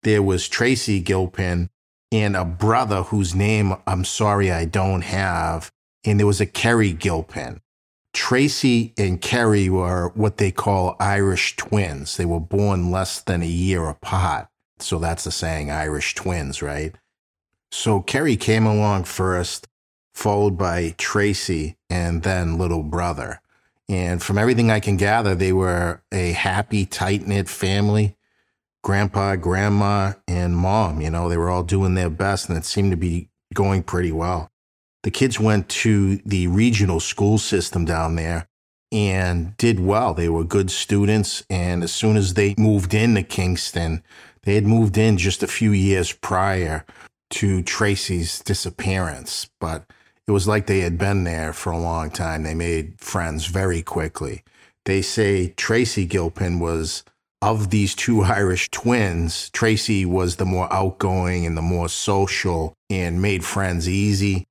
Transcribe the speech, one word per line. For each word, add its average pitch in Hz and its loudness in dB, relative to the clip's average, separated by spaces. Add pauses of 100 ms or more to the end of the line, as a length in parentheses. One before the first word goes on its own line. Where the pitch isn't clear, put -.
There 107 4
was 95 2
Tracy 117 0
Gilpin 90 -2 (420)
and 107 0
a 92 0
brother 104 0
whose 95 -2
name 101 2 (100)
I'm 92 0
sorry 101 2
I 85 -2
don't 95 0
have, 85 -4 (320)
and 104 4
there 104 6
was 101 2
a 101 2
Kerry 113 2
Gilpin. 80 -6 (520)
Tracy 123 2
and 90 0
Kerry 107 2
were 90 0
what 107 0
they 98 0
call 92 0
Irish 98 0
twins. 80 -2
They 90 0
were 85 0
born 95 0
less 92 -4
than 87 0
a 85 -2
year 87 0
apart. 82 -2 (300)
So - -4
that's 82 -4
the 87 -6
saying, 78 -4
Irish 76 -4
twins, 78 -6
right? 73 -6 (800)
So 104 0
Kerry 135 0
came 110 2
along 104 2
first, 90 -2 (440)
followed 101 2
by 87 0
Tracy, 90 -2 (120)
and 85 0
then 87 0
little 85 0
brother. 82 -4 (500)
And 90 -2
from 98 -2
everything 117 4
I 107 4
can 101 0
gather, 101 2
they 92 2
were 87 0
a 90 -2
happy, 98 0
tight-knit 98 -2
family. 104 0 (680)
Grandpa, 98 0
Grandma, 101 0 (120)
and 87 0
Mom, 90 0
you 78 -2
know, 85 -2
they 85 0
were 85 0
all 90 0
doing 95 2
their 90 0
best, 98 -4
and 87 -2
it 80 -6
seemed 98 0
to 90 0
be 85 -4 (240)
going 98 2
pretty 87 -2
well. 82 -4 (540)
The 98 -2
kids 127 0
went 107 2
to 101 2
the 95 0
regional 98 2
school 104 2
system 90 0
down 82 -2
there 85 -4 (420)
and 95 0
did 117 2
well. 101 2
They 85 0
were 82 0
good 95 0
students, 101 0
and 90 -2
as 85 -4
soon 107 2
as 95 2
they 101 2
moved 104 2
into 107 4
Kingston, 85 -2 (420)
they 101 2
had 107 4
moved 110 4
in 110 4
just 95 0
a 98 -2
few 107 2
years 95 2
prior 92 -2 (460)
to 98 0
Tracy's 95 -2
disappearance, 92 -4 (100)
but 80 -6 (420)
it 107 0
was 98 2
like 107 0
they 98 2
had 85 -2
been 98 0
there 80 -4
for - -6
a 85 -4
long 82 -4
time. 80 -6
They 80 -6
made 82 -4
friends 80 -4
very 90 -2
quickly. 80 -6 (440)
They 98 0
say 98 0
Tracy 113 0
Gilpin 87 -2
was, 82 -4 (380)
of 107 0
these 104 2
two 113 2
<laughs> - 4
Irish 95 0
twins, 92 0
Tracy 107 0
was 90 0
the 95 0
more 90 0
outgoing 92 0
and 82 -2
the 80 -4
more 87 0
social 95 -2 (160)
and 90 -2
made 95 0
friends 90 -2
easy. 98 0